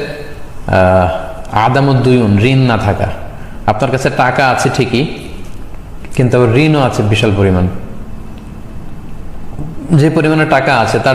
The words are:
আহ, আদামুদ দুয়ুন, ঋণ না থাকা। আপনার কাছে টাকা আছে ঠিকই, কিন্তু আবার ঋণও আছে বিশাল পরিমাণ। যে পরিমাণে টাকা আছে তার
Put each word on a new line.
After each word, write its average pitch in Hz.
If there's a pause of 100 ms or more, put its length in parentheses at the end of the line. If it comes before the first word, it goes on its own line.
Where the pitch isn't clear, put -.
(680)
আহ, 92
আদামুদ 131
দুয়ুন, 117
ঋণ 131
না 123
থাকা। 104 (580)
আপনার 113
কাছে 131
টাকা 131
আছে 123
ঠিকই, 123 (1080)
কিন্তু 123
আবার 117
ঋণও 151
আছে 123
বিশাল 107
পরিমাণ। 92 (2250)
যে 156
পরিমাণে 156
টাকা 139
আছে 110
তার 131